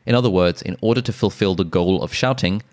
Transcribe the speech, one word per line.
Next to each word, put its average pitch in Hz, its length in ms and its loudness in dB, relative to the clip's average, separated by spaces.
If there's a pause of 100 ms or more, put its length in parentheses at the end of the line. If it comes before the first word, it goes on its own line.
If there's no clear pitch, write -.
In 120 80 2
other 123 160 2
words, 90 320 2
in - 180 -8
order 113 220 2
to - 100 -4
fulfill 98 420 0
the 90 100 0
goal 90 380 0
of 85 120 -6
shouting, 107 480 -2 (100)